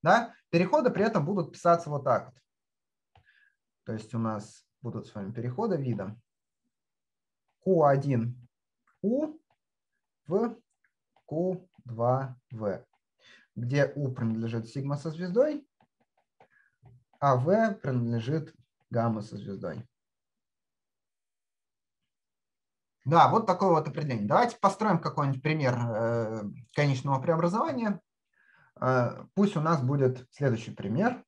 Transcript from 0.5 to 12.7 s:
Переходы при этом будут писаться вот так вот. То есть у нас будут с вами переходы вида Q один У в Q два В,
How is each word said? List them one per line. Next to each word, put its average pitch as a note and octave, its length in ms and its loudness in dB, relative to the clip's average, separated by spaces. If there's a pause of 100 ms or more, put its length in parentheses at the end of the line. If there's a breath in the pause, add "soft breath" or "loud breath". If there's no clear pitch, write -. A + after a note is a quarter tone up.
Переходы F#3+ 400 4
при G3 140 0
этом G#3+ 200 2
будут F#3 280 -2
писаться E3+ 380 2
вот C#3 140 -4
так A#2+ 220 0
вот. - 80 -20 (1500 soft breath)
То - 80 -8
есть A2 200 -10
у A#2 40 -2
нас A2 460 -6 (180)
будут A2+ 240 -10
с - 80 -20
вами G2+ 180 -10
переходы B2+ 440 -4
вида A2 400 -4 (1500)
Q F3+ 200 4
один C#3 520 2 (680)
У D4 360 -2 (880)
в A3 300 0 (720)
Q F3+ 400 -4 (160)
два B2 520 -2 (160)
В, G#2 320 -6 (720 soft breath)